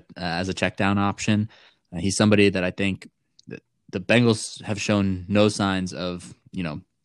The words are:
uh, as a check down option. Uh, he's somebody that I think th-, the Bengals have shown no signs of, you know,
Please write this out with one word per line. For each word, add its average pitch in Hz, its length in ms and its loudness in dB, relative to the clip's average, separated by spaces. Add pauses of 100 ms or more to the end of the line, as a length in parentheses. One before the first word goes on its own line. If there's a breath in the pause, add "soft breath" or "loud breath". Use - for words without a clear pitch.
(160)
uh, 90 60 -12
as 87 260 -4
a 92 60 -4
check 90 240 -2
down 101 200 2
option. 104 520 0 (440 soft breath)
Uh, 87 60 -8
he's 92 160 -2
somebody 104 340 4
that 95 140 -2
I 92 80 -2
think 95 380 -4 (400)
th-, - 120 -14 (300)
the 101 80 -6
Bengals 113 640 2
have 104 160 -6
shown 98 480 0
no 104 220 4
signs 95 440 0
of, 90 400 -8 (200)
you 95 100 -6
know, 78 160 -6 (260)